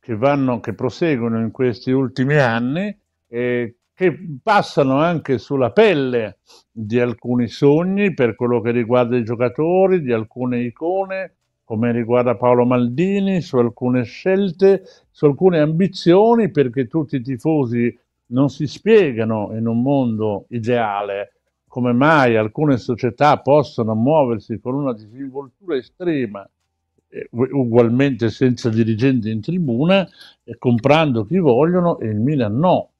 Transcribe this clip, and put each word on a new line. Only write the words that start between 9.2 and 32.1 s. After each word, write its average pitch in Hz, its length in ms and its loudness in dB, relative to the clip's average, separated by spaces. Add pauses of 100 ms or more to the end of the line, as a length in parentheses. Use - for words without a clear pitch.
giocatori, 160 800 0
di 123 100 -4
alcune 120 480 -4
icone, 185 760 -8 (280)
come 117 260 -2
riguarda 120 460 0
Paolo 123 300 4
Maldini, 170 760 0
su - 160 -6
alcune 123 460 0
scelte, 190 800 0 (280)
su - 140 -4
alcune 165 360 4
ambizioni, 190 920 2
perché 127 360 0
tutti 151 300 -4
i 123 60 -4
tifosi 120 760 -2 (280)
non 131 240 0
si 151 160 -6
spiegano 113 880 0
in 113 100 -4
un 117 140 -2
mondo 113 720 -2
ideale 104 800 -4 (360)
come 123 280 -4
mai 135 420 4
alcune 127 400 0
società 123 640 0
possono 127 560 0
muoversi 117 680 0
con 127 140 -8
una 139 180 -4
disinvoltura 131 840 -12
estrema, 123 720 -6 (600)
eh, 139 240 -14
u-, 123 180 -2
ugualmente 120 800 2
senza 127 380 -2
dirigenti 113 600 0
in 110 120 -4
tribuna, 165 680 0 (360)
e 113 120 -14
comprando 127 680 2
chi 160 140 -2
vogliono, 170 600 2
e 117 80 -6
il 107 140 -2